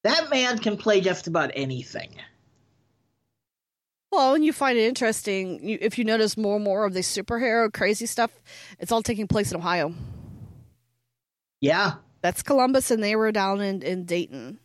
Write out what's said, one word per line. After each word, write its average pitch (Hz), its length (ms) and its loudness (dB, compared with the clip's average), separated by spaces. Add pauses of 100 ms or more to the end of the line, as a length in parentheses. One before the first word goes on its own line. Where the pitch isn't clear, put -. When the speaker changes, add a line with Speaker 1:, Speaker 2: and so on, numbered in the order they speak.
Speaker 1:
That 311 260 0
man 254 280 2
can 214 180 0
play 208 240 4
just 180 280 0
about 160 260 0
anything. 131 560 -8 (2000)
Speaker 2:
Well, 277 240 4
and 311 80 4
you 311 80 4
find 262 260 2
it 220 80 4
interesting, 202 800 -2
you, 220 120 -2
if 208 180 -2
you 240 60 0
notice 220 320 2
more 208 220 0
and 208 80 -2
more 202 180 2
of 196 100 0
the 185 60 -2
superhero 226 760 0
crazy 214 320 0
stuff, 233 260 -2 (480)
it's 175 120 -6
all 226 100 2
taking 208 260 -4
place 208 240 0
in 175 60 -6
Ohio. 170 360 0 (1700)
Speaker 1:
Yeah. 170 320 2 (280)
Speaker 2:
That's 175 220 -2
Columbus, 262 480 4
and 220 100 2
they 208 140 2
were 220 160 2
down 202 300 0
in, 196 200 -2
in 180 220 -4
Dayton 170 600 -6